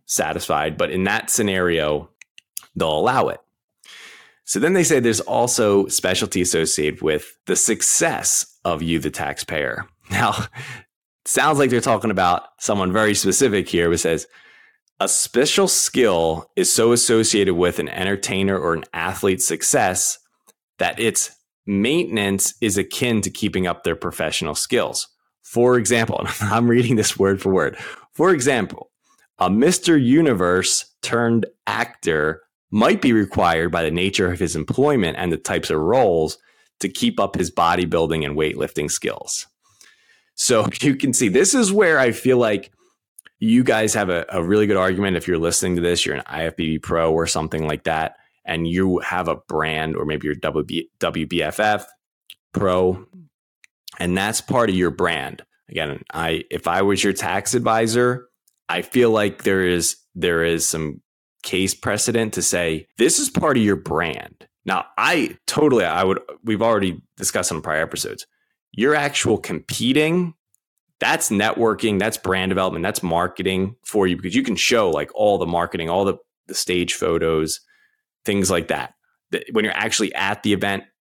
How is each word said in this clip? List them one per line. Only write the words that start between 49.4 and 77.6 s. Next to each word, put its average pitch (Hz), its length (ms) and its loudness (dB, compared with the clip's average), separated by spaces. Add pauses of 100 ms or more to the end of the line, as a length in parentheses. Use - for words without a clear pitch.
brand, 78 480 -2
or - 80 -4
maybe 76 220 -4
you're 76 100 -4
W 76 280 -4
B, 82 260 -6 (100)
W 82 260 -2
B 85 160 -4
F 76 160 -4
F 107 280 0 (640)
pro, 92 520 0 (920)
and 87 180 -2
that's 104 240 -2
part 117 300 0
of 92 60 0
your 87 140 2
brand. 78 520 -2 (260)
Again, 78 340 -6 (100)
I, 82 380 -2
if 82 180 -6
I 90 140 2
was 98 200 2
your 98 100 2
tax 95 420 -4
advisor, 120 760 0 (400)
I 87 140 -2
feel 120 280 4
like 104 320 0
there 95 240 2
is, 87 300 0 (180)
there 85 300 0
is 82 220 0
some 76 340 -6 (420)
case 95 320 -2
precedent 113 600 -2
to 90 80 -4
say, 82 440 -2 (100)
this 131 220 2
is 294 100 -2
part 156 280 0
of 117 80 2
your 101 120 4
brand. 78 720 -6 (180)
Now, 92 220 -2 (100)
I 139 400 0 (100)
totally, 131 380 4
I 87 200 0
would, 95 160 0 (240)
we've 107 180 -2
already 98 400 0 (140)
discussed - 340 -2
on 82 100 -4
prior 78 220 -2
episodes, - 440 -8 (460)
your 135 220 2
actual 139 440 0
competing, 151 960 -2 (640)
that's - 300 -2
networking, 104 680 0
that's 104 200 -2
brand 92 320 -2
development, 92 320 -2
that's - 200 -4
marketing 92 840 -2
for 101 220 0
you, 87 100 0
because 87 180 -8
you 254 80 2
can 233 140 -2
show, 110 340 2
like, 73 240 -2
all 104 240 2
the 90 80 -2
marketing, 85 420 -2
all 95 160 0
the, 95 120 0 (300)
the - 80 -14
stage 87 400 -2
photos, 80 640 -2 (640)